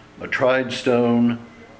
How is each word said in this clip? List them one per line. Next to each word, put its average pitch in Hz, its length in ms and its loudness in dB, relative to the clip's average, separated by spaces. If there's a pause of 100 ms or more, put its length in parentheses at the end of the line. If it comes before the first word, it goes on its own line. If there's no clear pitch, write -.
(200)
a - 80 -12
tried 127 460 0
stone, 120 640 2 (420)